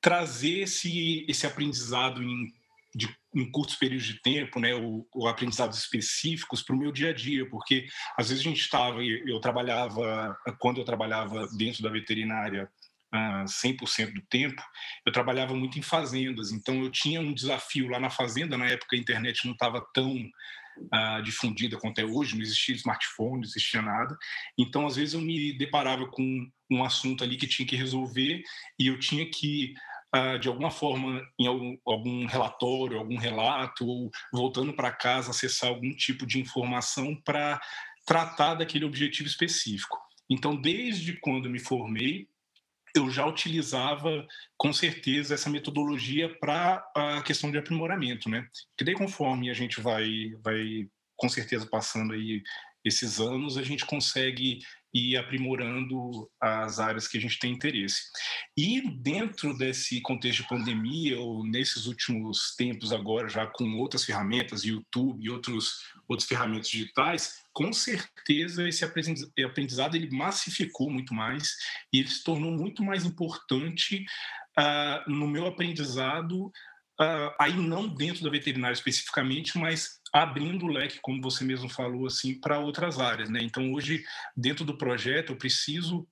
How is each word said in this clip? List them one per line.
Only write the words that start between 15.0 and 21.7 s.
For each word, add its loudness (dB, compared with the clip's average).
eu 4
trabalhava 2
muito -2
em -4
fazendas, 0
então 0
eu 0
tinha 0
um 0
desafio 0
lá 0
na 0
fazenda, 0
na 2
época 2
a 4
internet 0
não -2
tava 0
tão, 2
ah, 4
difundida -2